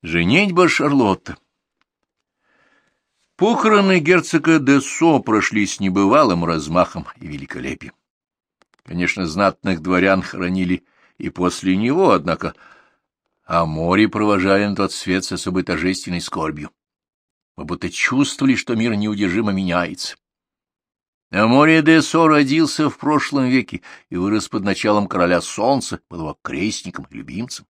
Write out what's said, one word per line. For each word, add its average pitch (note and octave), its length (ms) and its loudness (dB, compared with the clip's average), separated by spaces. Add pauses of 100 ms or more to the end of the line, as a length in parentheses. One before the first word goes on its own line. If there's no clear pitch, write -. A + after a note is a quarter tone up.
Женитьба D3+ 640 2
Шарлотты. C3+ 680 0 (2000)
Похороны G3+ 640 4
герцога D#3+ 600 2
де C#3 240 4
Со D#3 380 2
прошли G#2+ 440 0
с - 160 -8
небывалым G2 640 2
размахом E2 640 -2 (100)
и - 100 -18
великолепием. D2 680 -12 (880)
Конечно, F2 420 -4
знатных F2+ 560 -2
дворян F#2 400 2
хоронили F2+ 640 -4 (320)
и - 140 -8
после F#2 480 -2
него, C#3+ 320 2
однако E2 440 -2 (920)
Амори E2+ 580 0
провожали G2+ 640 2
на G2+ 100 -4
тот G2 160 -2
свет F#2 320 -4
с - 80 -8
особой F#2 300 -4
торжественной F2+ 580 -4
скорбью. D#2 500 -8 (840)
Мы D2+ 80 -14
будто F2 240 -8
чувствовали, C3+ 680 0
что A#2 220 -4
мир A2+ 200 0
неудержимо G#2 560 -2
меняется. F2+ 680 -4 (1120)
Амори C3+ 480 4
де D#3 220 6
Со E3 240 2
родился D3+ 640 2
в - 80 -18
прошлом C#3 500 0
веке B2+ 340 -2 (260)
и F2 80 -8
вырос G2+ 320 0
под G2+ 160 -6
началом G#2 420 0
короля F2+ 340 2
солнца, B2 600 -4 (100)
был E2+ 100 -14
его D2+ 220 -10
крестником E2+ 680 -8
и - 60 -20
любимцем. E2+ 560 -12